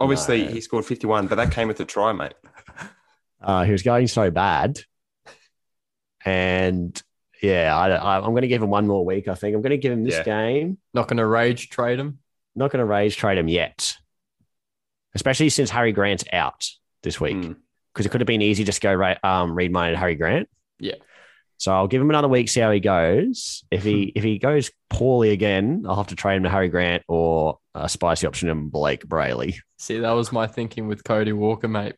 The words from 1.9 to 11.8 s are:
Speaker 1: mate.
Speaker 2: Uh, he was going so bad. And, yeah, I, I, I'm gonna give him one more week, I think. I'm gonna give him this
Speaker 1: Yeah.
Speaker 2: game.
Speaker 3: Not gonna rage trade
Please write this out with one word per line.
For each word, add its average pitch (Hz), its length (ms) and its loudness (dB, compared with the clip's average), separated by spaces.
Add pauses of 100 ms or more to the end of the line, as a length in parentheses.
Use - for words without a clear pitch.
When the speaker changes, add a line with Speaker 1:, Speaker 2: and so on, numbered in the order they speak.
Speaker 1:
mate. 73 220 -8 (1080)
Speaker 2:
Uh, 92 240 0
he 104 80 2
was 92 100 0
going 120 260 2
so 101 220 2
bad. 87 480 0 (1500)
And, 92 760 0 (420)
yeah, 85 340 4
I, 92 140 4
I, 95 280 2
I'm 110 160 0
gonna 123 120 2
give 120 160 0
him 101 80 0
one 104 160 2
more 98 180 2
week, 95 240 -2
I 92 60 -4
think. 104 200 -4
I'm 107 80 -2
gonna 135 140 0
give 131 160 -2
him 113 120 -2
this 135 100 0
Speaker 1:
Yeah. 160 100 -2
Speaker 2:
game. 123 540 -2 (160)
Speaker 3:
Not 120 140 0
gonna 117 180 0
rage 117 420 0
trade 123 300 -2